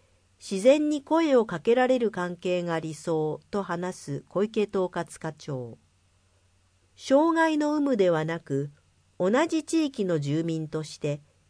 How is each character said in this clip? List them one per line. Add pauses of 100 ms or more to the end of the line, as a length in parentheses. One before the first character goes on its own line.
(400)
自
然
に
声
を
か
け
ら
れ
る
関
係
が
理
想
と
話
す
小
池
統
括
課
長。 (1160)
障
害
の
有
無
で
は
な
く、 (480)
同 (160)
じ
地
域
の
住
民
と
し
て、 (260)